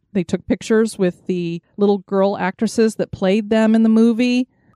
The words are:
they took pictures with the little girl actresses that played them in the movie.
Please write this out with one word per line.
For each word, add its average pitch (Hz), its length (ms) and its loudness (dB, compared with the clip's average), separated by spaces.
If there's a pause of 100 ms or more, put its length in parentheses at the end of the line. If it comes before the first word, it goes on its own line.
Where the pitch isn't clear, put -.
(140)
they 185 100 -2
took - 220 -6
pictures 226 520 -2
with 180 280 -2
the 170 340 -4 (160)
little 202 220 2
girl 196 400 -2
actresses 214 560 -2
that - 180 -6
played 208 380 -2
them 220 240 2
in 226 80 2
the 226 80 2
movie. 233 580 2 (280)